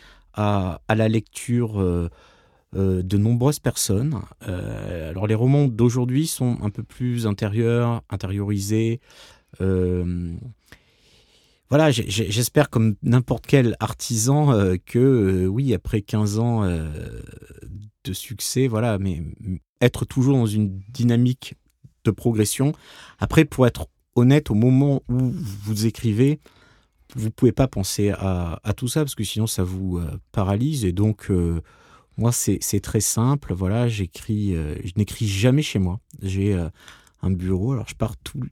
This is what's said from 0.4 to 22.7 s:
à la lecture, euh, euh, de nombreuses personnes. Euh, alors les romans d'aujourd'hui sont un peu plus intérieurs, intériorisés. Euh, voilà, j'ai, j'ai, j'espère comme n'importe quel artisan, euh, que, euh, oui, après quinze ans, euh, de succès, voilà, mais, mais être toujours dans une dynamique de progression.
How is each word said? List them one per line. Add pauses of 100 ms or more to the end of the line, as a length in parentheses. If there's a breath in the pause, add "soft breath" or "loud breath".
à
la
lecture,
euh, (680 soft breath)
euh,
de
nombreuses
personnes. (260)
Euh,
alors
les
romans
d'aujourd'hui
sont
un
peu
plus
intérieurs,
intériorisés. (600 loud breath)
Euh, (1400 soft breath)
voilà,
j'ai,
j'ai,
j'espère
comme
n'importe
quel
artisan,
euh, (100)
que,
euh,
oui,
après
quinze
ans,
euh, (1160)
de
succès,
voilà,
mais, (200)
mais (200)
être
toujours
dans
une (120)
dynamique (480)
de
progression. (460 loud breath)